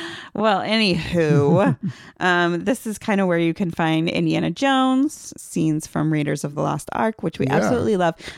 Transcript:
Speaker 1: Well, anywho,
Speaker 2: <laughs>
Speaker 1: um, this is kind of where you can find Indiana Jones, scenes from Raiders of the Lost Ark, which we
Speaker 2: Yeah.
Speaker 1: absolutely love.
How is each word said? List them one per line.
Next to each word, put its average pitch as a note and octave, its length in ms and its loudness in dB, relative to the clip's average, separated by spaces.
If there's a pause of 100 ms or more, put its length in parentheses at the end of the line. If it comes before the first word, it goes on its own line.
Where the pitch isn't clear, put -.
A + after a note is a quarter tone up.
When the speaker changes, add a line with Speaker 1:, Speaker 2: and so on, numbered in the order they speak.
(340)
Speaker 1:
Well, G#3 280 0
anywho, E3 1160 2 (220)
Speaker 2:
<laughs> - 200 -20
Speaker 1:
um, F3 460 2
this G3+ 200 -2
is G#3+ 140 -6
kind G3+ 200 0
of F#3+ 80 2
where E3+ 120 2
you E3 160 2
can F3 160 -2
find D#3+ 360 0
Indiana E3 440 0
Jones, C4 840 0
scenes D#3 520 -2
from D#3 260 0
Raiders D3 300 -2
of D3 100 -6
the D3+ 80 -4
Lost D3 320 -4
Ark, A3 300 -2
which - 160 -4
we - 80 0
Speaker 2:
Yeah. C3+ 80 0
Speaker 1:
absolutely A3 420 2
love. E3+ 160 2 (240)